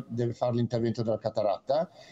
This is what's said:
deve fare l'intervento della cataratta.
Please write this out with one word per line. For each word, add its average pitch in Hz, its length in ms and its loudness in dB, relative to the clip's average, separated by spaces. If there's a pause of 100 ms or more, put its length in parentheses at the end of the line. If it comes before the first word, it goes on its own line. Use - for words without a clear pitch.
deve 117 260 -2
fare 123 200 0
l'intervento 117 480 0
della 110 160 0
cataratta. 110 720 0 (220)